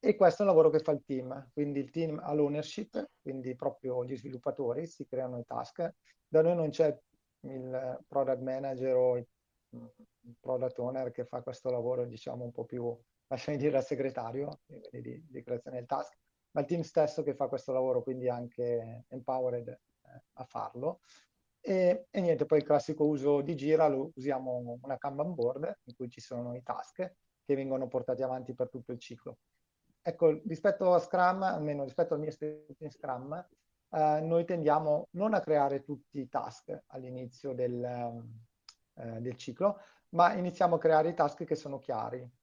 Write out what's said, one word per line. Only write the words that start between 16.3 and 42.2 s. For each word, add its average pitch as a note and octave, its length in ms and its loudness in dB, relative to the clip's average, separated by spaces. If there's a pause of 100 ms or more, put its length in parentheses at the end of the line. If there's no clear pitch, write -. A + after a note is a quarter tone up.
ma D3 120 0
il - 40 -2
team E3+ 140 0
stesso D#3 420 2
che C#3 140 -2
fa C#3 100 0
questo C3+ 240 -4
lavoro, B2+ 320 2
quindi B2+ 260 -2
anche A#2+ 800 -4
empowered, B2+ 600 -4
eh, - 540 -20 (100)
a - 120 -14
farlo. B2+ 540 -6 (640)
E, F3+ 500 2
e G3+ 100 -2
niente, E3 240 4
poi D#3 140 6
il D3 60 2
classico D3+ 400 2
uso C#3+ 360 2
di C#3 140 -2
Gira, D#3 320 4
lo C3+ 300 0
usiamo B2+ 680 -4
una C3+ 160 -8
Kanban D3 340 -4
board C#3 520 -2
in A#2+ 100 -20
cui B2 160 -8
ci B2 100 -20
sono B2 360 -8
i B2+ 80 -12
task - 500 -8 (300)
che C#3+ 100 2
vengono C3+ 320 -2
portati B2+ 380 -2
avanti B2+ 280 -6
per B2 160 -2
tutto B2 220 -14
il B2 80 -8
ciclo. - 400 -16 (680)
Ecco, D#3 440 2
rispetto F#3 440 2
a F3 60 8
Scrum, F#3 440 2
almeno D3+ 420 -2
rispetto D#3+ 300 0
al D3 60 -4
mio D3+ 80 -4
esperienza D3+ 560 -10
in C#3+ 60 -10
Scrum, C3 420 -8 (580)
eh, D3+ 300 2
noi E3 240 2
tendiamo D#3 680 2
non G#3 200 0
a F#3+ 80 2
creare C#3 440 2
tutti - 340 -10
i C3 100 -8
task - 480 -6 (120)
all'inizio B2+ 680 -10
del, B2 300 -2
ehm, A#2 560 -6 (540)
eh, A#2 260 -10
del B2 160 -6
ciclo, G3 420 -2 (320)
ma E3+ 240 6
iniziamo F3+ 400 2
a D#3+ 40 2
creare D#3+ 320 6
i E3 40 -6
task D3+ 300 0
che D3+ 100 0
sono C#3 240 -8
chiari. B2 500 -6 (140)